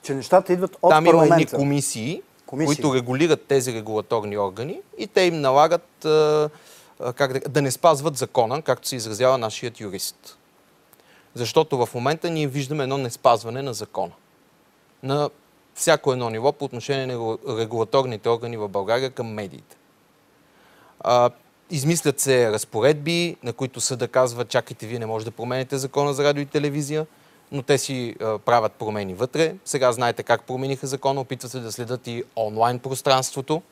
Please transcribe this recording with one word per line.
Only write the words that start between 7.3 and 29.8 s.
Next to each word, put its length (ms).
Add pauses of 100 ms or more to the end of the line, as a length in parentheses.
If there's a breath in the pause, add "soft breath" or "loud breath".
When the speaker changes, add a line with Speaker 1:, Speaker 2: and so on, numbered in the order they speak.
Speaker 2:
да, 60 (100)
да 120
не 100
спазват 460
закона, 440
както 260
се 80
изразява 420
нашият 420
юрист. 580 (1000 soft breath)
Защото 500
в 100
момента 340
ние 180
виждаме 360
едно 140
неспазване 640
на 120
закона. 380 (920)
На 260 (460)
всяко 360
едно 180
ниво 220
по 140
отношение 420
на 60
регу-, 460
регулаторните 680
органи 280
в 120
България 420
към 220
медиите. 420 (1200 soft breath)
А, 300 (400)
измислят 500
се 320
разпоредби, 920
на 100
които 280
съда 260
казва: 380
„Чакайте, 420
вие 120
не 60
може 200
да 60
промените 460
закона 360
за 100
радио 180
и 40
телевизия“, 600 (460 soft breath)
но 100
те 160
си, 440
а, 160
правят 340
промени 420
вътре. 420 (100)
Сега 260